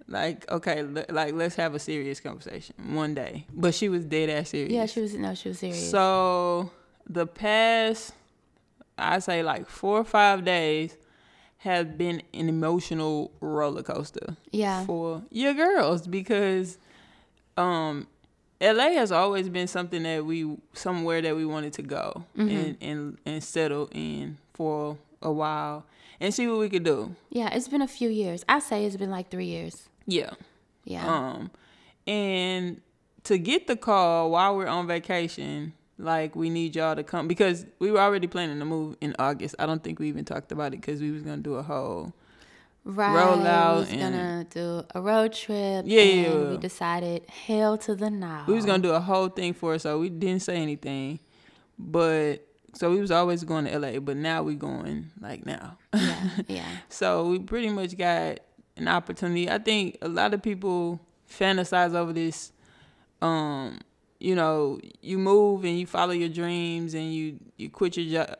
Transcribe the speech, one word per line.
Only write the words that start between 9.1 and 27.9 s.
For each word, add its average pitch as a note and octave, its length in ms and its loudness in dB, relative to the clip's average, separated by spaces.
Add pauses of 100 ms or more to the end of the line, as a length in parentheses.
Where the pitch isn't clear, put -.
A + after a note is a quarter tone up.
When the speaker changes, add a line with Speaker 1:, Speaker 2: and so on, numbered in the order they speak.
Speaker 1:
say, F3 240 0
like, - 260 -2
four G#3 300 0
or A3+ 60 2
five G3+ 400 6
days D#3+ 520 2 (600)
have E3+ 420 -2
been E3+ 240 0 (120)
an D#3+ 140 0
emotional D#3+ 920 0
roller D3+ 420 -2
coaster - 540 -8 (160)
Speaker 2:
Yeah. G3 320 0
Speaker 1:
for E3 460 -4
your C4+ 240 0
girls A3+ 520 2
because, F#3+ 720 0 (800)
um, D#3+ 500 0 (540)
L A3 200 6
A D4+ 120 6
has A#3+ 180 4
always F#3+ 380 2
been F3+ 180 -2
something F3 380 -4
that D#3+ 200 -2
we, D#3 320 -4 (180)
somewhere E3 480 -2
that D#3+ 120 0
we D#3+ 120 -2
wanted D3+ 260 -4
to D3 100 -10
go - 440 -6 (120)
Speaker 2:
Mm-hmm. G#3+ 180 2
Speaker 1:
and, F3 240 -2
and, D3 460 -8
and D3+ 160 -6
settle D3 500 -2
in D3+ 440 -8 (160)
for D3+ 460 -4 (220)
a D#3 120 -2
while D3+ 520 -4 (360)
and G3+ 120 0
see A#3+ 140 0
what A3+ 120 0
we G#3+ 100 2
could F3+ 160 -2
do. D3+ 320 0 (140)
Speaker 2:
Yeah, A#3 220 -2
it's B3+ 140 -2
been C#4 160 0
a B3+ 60 0
few A#3 220 -2